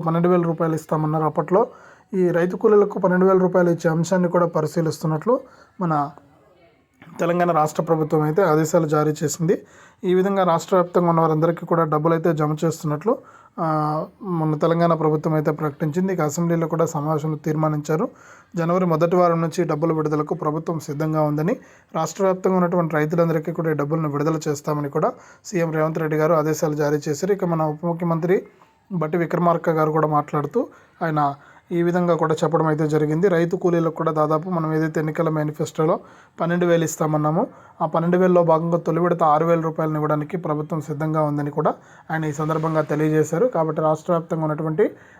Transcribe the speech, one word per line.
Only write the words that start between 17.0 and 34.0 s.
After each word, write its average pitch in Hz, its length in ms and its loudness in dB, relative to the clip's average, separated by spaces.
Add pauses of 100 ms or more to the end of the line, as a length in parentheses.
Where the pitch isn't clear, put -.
తీర్మానించారు. 156 600 0 (500)
జనవరి 175 360 0
మొదటి 170 240 2
వారం 170 240 4
నుంచి 165 240 -2
డబ్బుల 160 280 0
విడుదలకు 151 420 -2
ప్రభుత్వం 160 460 -4
సిద్ధంగా 156 420 -2
ఉందని, 151 320 0 (400)
రాష్ట్ర 160 320 -4
వ్యాప్తంగా 185 300 0
ఉన్నటువంటి 175 420 0
రైతులందరికీ 160 540 0
కూడా 160 180 -2
ఈ 156 40 0
డబ్బులను 151 420 -2
విడుదల 151 220 0 (100)
చేస్తామని 147 480 -4
కూడా 185 140 0 (340)
సీఎం 170 320 -2
రేవంత్ 160 280 0
రెడ్డి 156 180 0
గారు 160 120 4
ఆదేశాలు 151 400 0
జారీ 147 340 0
చేశారు. 170 240 -2
ఇక 190 120 -4
మన 165 180 0 (100)
ఉప 156 140 -8
ముఖ్యమంత్రి 170 520 0 (520)
బట్టి 160 280 -4
విక్రమార్క 170 520 0
గారు 156 200 2
కూడా 156 180 2 (100)
మాట్లాడుతూ 147 420 -2 (420)
ఆయన 156 180 0 (520)
ఈ 170 100 0
విధంగా 175 380 2
కూడా 160 140 2
చెప్పడం 160 360 2
అయితే 156 180 0
జరిగింది. 151 400 0
రైతు 170 280 0
కూలీలకు 170 440 0